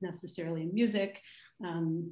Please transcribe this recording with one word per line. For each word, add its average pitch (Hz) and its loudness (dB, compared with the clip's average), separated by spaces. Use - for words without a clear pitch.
necessarily 170 -2
in 170 -2
music, 202 2
um, 170 0